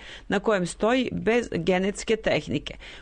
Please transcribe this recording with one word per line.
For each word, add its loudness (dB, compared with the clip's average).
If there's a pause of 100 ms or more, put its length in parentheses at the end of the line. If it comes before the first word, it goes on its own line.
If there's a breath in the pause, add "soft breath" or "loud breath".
(280 loud breath)
na 2
kojem 2
stoji 2
„bez 0
genetske 0
tehnike”. -2 (280 loud breath)